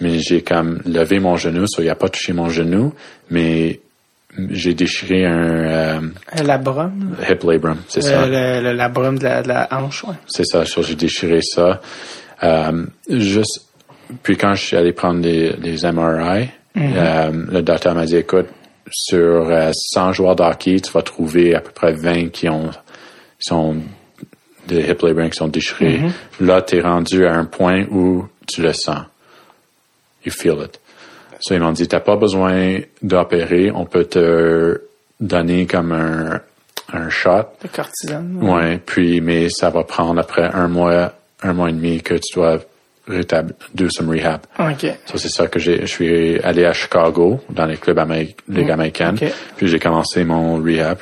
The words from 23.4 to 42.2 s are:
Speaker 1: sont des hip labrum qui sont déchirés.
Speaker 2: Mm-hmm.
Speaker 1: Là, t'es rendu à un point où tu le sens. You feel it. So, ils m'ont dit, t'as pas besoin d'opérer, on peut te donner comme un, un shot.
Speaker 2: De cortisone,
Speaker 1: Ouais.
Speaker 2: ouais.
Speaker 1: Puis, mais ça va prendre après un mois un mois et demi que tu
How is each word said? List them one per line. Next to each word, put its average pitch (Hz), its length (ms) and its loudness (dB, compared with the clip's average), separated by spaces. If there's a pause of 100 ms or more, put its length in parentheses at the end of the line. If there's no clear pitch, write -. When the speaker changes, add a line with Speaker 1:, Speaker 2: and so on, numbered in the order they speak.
Speaker 1:
sont 80 260 0 (920)
des 85 100 0 (100)
hip 87 140 -2
labrum 82 260 2
qui 80 80 -8
sont 80 120 -2
déchirés. - 480 0 (420)
Speaker 2:
Mm-hmm. 92 60 0
Speaker 1:
Là, 90 160 6
t'es 90 180 0
rendu 87 460 2
à 85 80 4
un 82 100 0
point 92 480 0
où 92 340 2 (220)
tu - 140 -6
le 80 100 2
sens. - 280 -4 (1300)
You - 60 -8
feel 80 320 0
it. - 160 -16 (640)
So, - 140 -2
ils 87 40 2
m'ont 82 140 2
dit, 82 160 0
t'as 85 100 2
pas 104 160 2
besoin 92 640 2 (240)
d'opérer, 90 720 2
on 90 140 -4
peut 85 200 2
te 82 720 2 (400)
donner 87 460 0
comme 85 260 -2
un, 80 480 -2 (540)
un 82 160 -6
shot. 95 380 2 (140)
Speaker 2:
De - 60 -14
cortisone, 170 760 -8
Speaker 1:
Ouais. 95 120 2
Speaker 2:
ouais. 85 320 0
Speaker 1:
Puis, 87 340 2
mais 85 300 0
ça 87 220 0
va 82 120 0
prendre 85 380 -2
après 85 220 0 (100)
un 90 160 2
mois 87 440 2 (300)
un 95 100 0
mois 87 160 0
et 82 40 -2
demi 82 280 -2
que 87 140 -2
tu - 200 -6